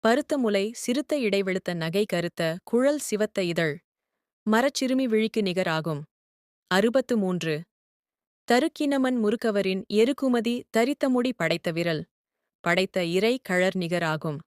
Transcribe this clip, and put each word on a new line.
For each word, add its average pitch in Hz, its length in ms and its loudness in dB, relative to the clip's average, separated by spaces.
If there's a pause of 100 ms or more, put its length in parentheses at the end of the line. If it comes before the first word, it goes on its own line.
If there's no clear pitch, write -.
பருத்த 285 280 2
முலை 214 360 0
சிறுத்த 285 460 -2
இடை 196 240 0
வெளுத்த 185 320 -4
நகை 165 300 -2
கருத்த 170 600 -2
குழல் 269 360 2 (100)
சிவத்த 208 320 -2
இதழ், 165 360 -2 (720)
மரச்சிறுமி 262 540 2
விழிக்கு 220 380 0
நிகராகும். 165 600 -2 (640)
அறுபத்து 233 500 2
மூன்று. 175 460 -2 (880)
தருக்கினமன் 269 680 0
முறுக்கவரின் 202 680 -2
எருக்குமதி 240 800 0 (120)
தரித்த 269 320 2
முடி 247 240 2
படைத்த 165 380 -2
விரல், 165 360 -2 (540)
படைத்த 180 440 0
இறை 202 440 2
கழற் 185 280 2
நிகராகும். 165 720 -2